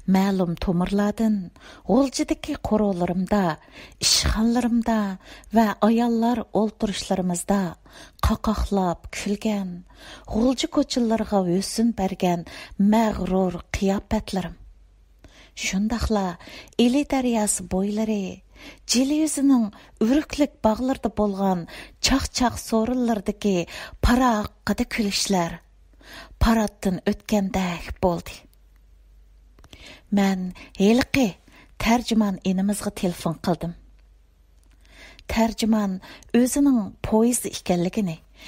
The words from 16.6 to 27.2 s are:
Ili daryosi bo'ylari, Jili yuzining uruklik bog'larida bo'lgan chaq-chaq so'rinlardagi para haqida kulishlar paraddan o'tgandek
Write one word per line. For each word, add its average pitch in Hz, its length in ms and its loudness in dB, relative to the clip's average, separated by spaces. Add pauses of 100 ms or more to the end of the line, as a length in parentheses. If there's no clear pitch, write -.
Ili 247 280 4
daryosi 240 600 0
bo'ylari, 208 600 -2 (600)
Jili 269 340 0
yuzining 277 480 2 (320)
uruklik 277 600 0
bog'larida 226 520 0
bo'lgan 196 480 0 (380)
chaq-chaq - 600 0
so'rinlardagi 220 1000 -2 (400)
para 247 340 4
haqida 208 540 -4
kulishlar 196 640 -2 (840)
paraddan 208 640 2
o'tgandek 190 960 -2